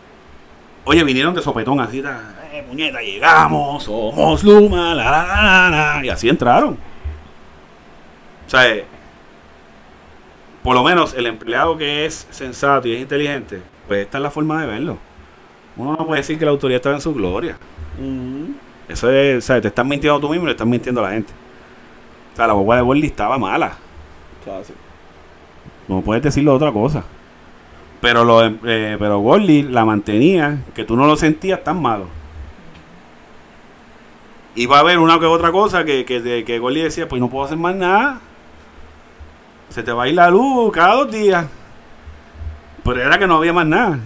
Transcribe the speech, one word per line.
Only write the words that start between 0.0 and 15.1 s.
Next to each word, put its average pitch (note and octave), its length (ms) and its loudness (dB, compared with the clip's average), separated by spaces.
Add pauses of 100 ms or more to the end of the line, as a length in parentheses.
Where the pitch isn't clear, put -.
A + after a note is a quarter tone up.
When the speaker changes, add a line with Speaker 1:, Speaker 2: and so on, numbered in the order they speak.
Speaker 1:
oye, D#3+ 200 4
vinieron C#3 300 0
de E3+ 80 -4
sopetón C3 380 -2
así, A#2+ 220 -6
ta, A2 320 -14 (180)
"Eh, - 160 -16
puñeta, C#3 320 -8
llegamos, C#3+ 840 2
somos C#3+ 600 0
Luma, G3+ 500 6
la, B2+ 160 -2
la, D#3+ 160 2
la, F#3 440 4
la, - 0 - (260)
la", C#3 80 -6
y B2+ 40 -4
así A2 200 -2
entraron. D3 480 2 (1700)
O - 40 -20
sea, B2+ 180 4
eh, G#2 160 -2 (1800)
por B2+ 120 -4
lo B2+ 80 0
menos E3 320 0
el B2 120 -6
empleado A#2 500 -4
que D3 300 -6
es - 240 -12
sensato C3 580 -4
y A2+ 60 -2
es A#2+ 60 -6
inteligente, C#3 600 -6 (280)
pues G2+ 160 -2
esta C3+ 140 -10
es C#3 40 -4
la D3 80 -6
forma D#3 300 -4
de D3+ 60 -6
verlo. A2+ 320 -8 (800)